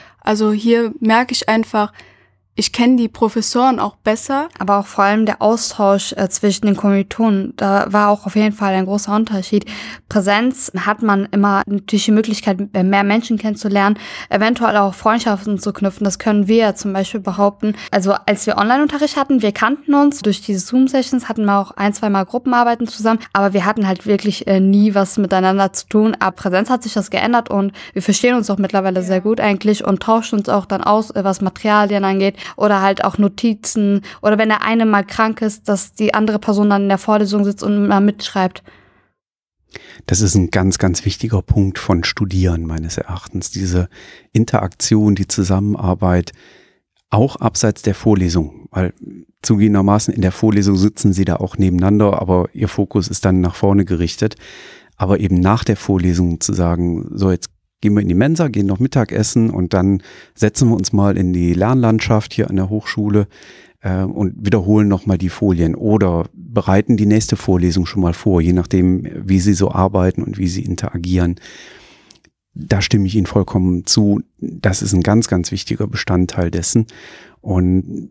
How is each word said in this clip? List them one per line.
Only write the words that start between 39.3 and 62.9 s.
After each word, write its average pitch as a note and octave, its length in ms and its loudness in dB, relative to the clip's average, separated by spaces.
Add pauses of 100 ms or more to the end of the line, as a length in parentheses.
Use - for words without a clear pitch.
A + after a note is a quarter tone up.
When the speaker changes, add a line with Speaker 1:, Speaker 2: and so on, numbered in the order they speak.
Speaker 3:
Das F#2 140 -2
ist G2+ 140 0
ein F#2 160 2
ganz, F#2+ 280 0
ganz F#2 260 -2
wichtiger G#2+ 380 -2
Punkt G2 360 0
von F2 240 0
Studieren F2+ 640 -2
meines D#2+ 320 -8
Erachtens. - 520 -8
Diese F2+ 380 -2 (440)
Interaktion, G#2 800 0
die F#2+ 140 -2
Zusammenarbeit, F#2 1040 0 (760)
auch B2 280 2
abseits - 460 -2
der G2+ 120 0
Vorlesung, F2+ 760 0
weil F#2 220 -2 (500)
zugegebenermaßen G#2 720 2
in A2 100 -2
der F#2 100 2
Vorlesung G2+ 440 2
sitzen G2+ 360 2
sie F#2 120 0
da F2 120 0
auch - 200 -6
nebeneinander, G2 640 2
aber F2+ 320 0
ihr - 160 -4
Fokus G2+ 400 -2
ist - 160 -6
dann F#2 160 4
nach F2+ 140 0
vorne G2 300 2
gerichtet. F2 520 -2 (600)
Aber G2 220 0
eben F#2 220 2
nach G2 240 2
der G#2+ 120 0
Vorlesung F2 640 0
zu - 120 -4
sagen, F2 600 -2
so G2 160 0
jetzt F2+ 180 -2 (320)
gehen G#2 140 2
wir G#2 80 2
in G2+ 60 -2
die F2 60 0
Mensa, D3+ 340 2
gehen G#2 180 -2
noch F#2+ 120 -2
Mittagessen A2+ 720 0
und F2+ 220 -2
dann F#2+ 300 2 (320)
setzen A2+ 340 2
wir A2+ 80 4
uns F#2+ 160 -2
mal G2+ 240 2
in F2+ 160 0
die F2 220 2
Lernlandschaft A2+ 800 0
hier - 160 -2
an G2 60 -2
der F#2+ 120 -2
Hochschule, G#2 580 -2 (540)